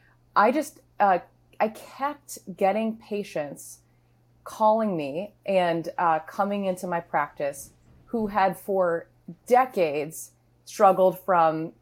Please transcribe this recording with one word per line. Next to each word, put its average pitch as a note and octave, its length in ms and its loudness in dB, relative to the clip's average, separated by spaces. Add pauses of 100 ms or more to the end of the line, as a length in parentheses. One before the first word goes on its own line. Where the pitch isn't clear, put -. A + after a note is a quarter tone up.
(360)
I A3+ 160 4
just, C#4+ 260 -4 (220)
uh, F#3+ 180 4 (400)
I A3 100 0
kept - 680 -12 (180)
getting A3 400 -2
patients - 840 -10 (640)
calling G#3+ 520 2
me D#3 360 -6 (120)
and, E3+ 440 0 (100)
uh, D#3+ 220 2
coming G3+ 460 -4
into F#3 200 -4
my E3+ 140 -4
practice D3 680 -6 (340)
who A3 240 -4
had G3 280 0
for F3+ 520 -2 (400)
decades E3 840 0 (340)
struggled F#3+ 540 4
from E3 640 2